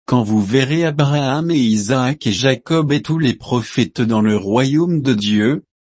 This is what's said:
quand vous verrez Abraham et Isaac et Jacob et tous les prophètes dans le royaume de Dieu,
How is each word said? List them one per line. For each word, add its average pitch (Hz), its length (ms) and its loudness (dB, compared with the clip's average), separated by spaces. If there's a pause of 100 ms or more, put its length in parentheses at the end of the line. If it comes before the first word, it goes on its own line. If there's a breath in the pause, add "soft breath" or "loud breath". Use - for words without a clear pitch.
quand 123 160 2
vous 107 180 0
verrez 131 440 0
Abraham 147 640 0
et 156 80 2
Isaac 123 720 0
et 104 40 0
Jacob 135 600 0
et 143 100 0
tous 160 160 -4
les 131 160 0
prophètes 120 680 -4
dans 113 200 0
le 107 160 2
royaume 135 680 0
de 131 120 0
Dieu, 107 500 0 (280)